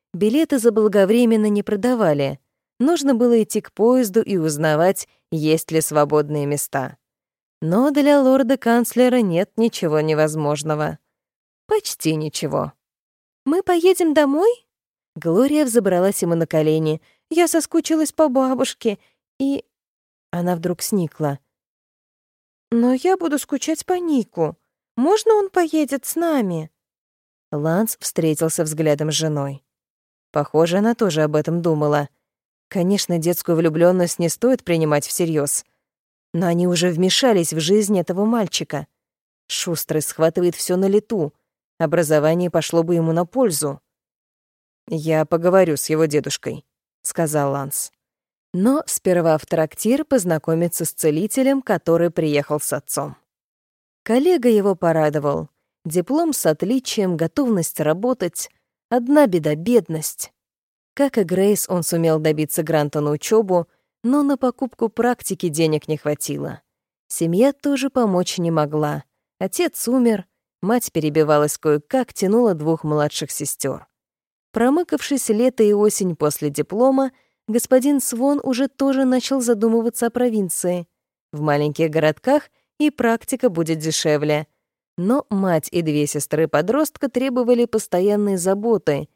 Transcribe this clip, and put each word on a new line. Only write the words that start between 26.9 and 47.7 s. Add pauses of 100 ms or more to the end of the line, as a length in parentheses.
Ланс
встретился
взглядом
с
женой. (680)
Похоже,
она
тоже
об
этом
думала. (600)
Конечно,
детскую
влюблённость
не
стоит
принимать
всерьёз. (720)
Но
они
уже
вмешались
в
жизнь
этого
мальчика. (580)
Шустрый
схватывает
всё
на
лету. (460)
Образование
пошло
бы
ему
на
пользу. (1080)
«Я
поговорю
с
его
дедушкой», (380)
сказал
Ланс. (600)